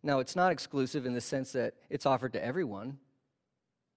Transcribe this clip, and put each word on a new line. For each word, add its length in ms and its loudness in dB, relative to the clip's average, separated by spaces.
Now, 160 2
it's 160 -4
not 160 6
exclusive 560 0
in 80 -2
the 40 -2
sense 340 -4
that 200 0
it's 160 -4
offered 280 4
to 120 -2
everyone. 540 -4